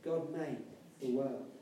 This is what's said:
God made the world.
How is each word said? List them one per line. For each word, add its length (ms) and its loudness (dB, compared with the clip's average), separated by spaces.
God 240 2
made 280 0
the 100 2
world. 340 2